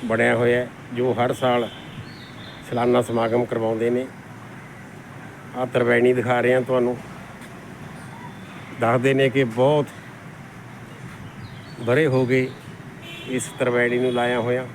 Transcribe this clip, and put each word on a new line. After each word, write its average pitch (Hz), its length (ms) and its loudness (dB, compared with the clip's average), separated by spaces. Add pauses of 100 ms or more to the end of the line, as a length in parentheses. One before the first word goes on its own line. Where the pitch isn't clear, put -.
ਬਣਿਆ 117 320 4
ਹੋਇਆ 120 220 4
ਹੈ, 123 100 -2 (260)
ਜੋ 123 200 2
ਹਰ 120 200 2
ਸਾਲ 123 340 2 (1000)
ਸਾਲਾਨਾ 123 340 4
ਸਮਾਗਮ 117 420 2
ਕਰਵਾਉਂਦੇ 113 460 2
ਨੇ। 127 160 2 (1500)
ਆਹ 127 100 0
ਤਰਵੈਣੀ 120 460 6
ਦਿਖਾ 123 280 4
ਰਹੇ 123 140 6
ਹਾਂ 131 80 6
ਤੁਹਾਨੂੰ। 123 340 2 (1800)
ਦੱਸਦੇ 127 340 4
ਨੇ 135 160 6
ਕਿ 131 160 4
ਬਹੁਤ 131 400 4 (1900)
ਵਰ੍ਹੇ 127 260 4
ਹੋ 131 200 4
ਗਏ 131 220 2 (800)
ਇਸ 127 160 -2 (140)
ਤਰਵੈਣੀ 123 400 2
ਨੂੰ 127 140 2
ਲਾਇਆ 123 280 2
ਹੋਇਆ। 123 340 0